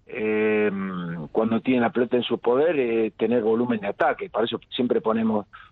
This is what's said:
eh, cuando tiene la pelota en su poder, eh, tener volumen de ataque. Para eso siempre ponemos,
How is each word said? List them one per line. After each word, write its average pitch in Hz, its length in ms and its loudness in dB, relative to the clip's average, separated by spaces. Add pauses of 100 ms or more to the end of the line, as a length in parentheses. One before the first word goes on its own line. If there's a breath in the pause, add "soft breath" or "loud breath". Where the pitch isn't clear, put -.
eh, 214 640 0 (640)
cuando 110 300 0
tiene 127 180 2
la 117 140 0
pelota 123 240 0
en 117 60 0
su - 160 -2
poder, 143 380 2
eh, 113 380 0
tener 117 260 2
volumen 113 380 0
de 98 80 -6
ataque. 107 420 -2
Para 107 140 -2
eso 113 160 -4 (100)
siempre - 300 0
ponemos, 110 460 0 (260 loud breath)